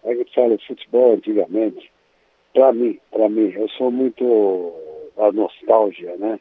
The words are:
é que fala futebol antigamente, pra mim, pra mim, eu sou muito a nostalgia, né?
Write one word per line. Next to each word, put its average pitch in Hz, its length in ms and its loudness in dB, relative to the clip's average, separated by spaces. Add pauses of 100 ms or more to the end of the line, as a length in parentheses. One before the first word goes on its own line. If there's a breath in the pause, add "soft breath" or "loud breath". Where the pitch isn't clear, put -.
é 120 100 -4
que 120 200 -8
fala 120 320 2
futebol 120 480 2
antigamente, 104 760 -4 (640)
pra 131 200 6
mim, 117 260 -2 (120)
pra 107 200 0
mim, 107 260 0
eu 107 140 -4
sou 127 200 -4
muito 110 840 0 (420)
a 107 160 2
nostalgia, 98 880 -2
né? 107 220 -6